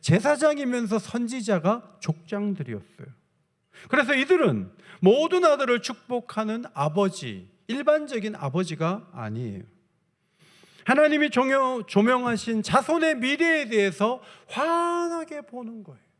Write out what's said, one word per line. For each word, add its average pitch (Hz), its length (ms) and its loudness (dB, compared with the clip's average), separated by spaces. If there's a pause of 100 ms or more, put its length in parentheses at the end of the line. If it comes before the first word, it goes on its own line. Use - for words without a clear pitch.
제사장이면서 247 1000 2
선지자가 226 1000 -2
족장들이었어요. 160 1040 -6 (840)
그래서 269 260 2
이들은 262 560 2 (300)
모든 311 440 4
아들을 262 380 4
축복하는 233 920 -6
아버지, 147 760 -2 (180)
일반적인 269 680 0
아버지가 165 760 -4
아니에요. 110 500 -8 (1200)
하나님이 294 460 4
종여-, 262 560 0
조명하신 233 760 0
자손의 311 540 2
미래에 294 520 0
대해서 208 520 0 (280)
환하게 339 920 -4
보는 233 420 -16
거예요. 143 160 -20 (200)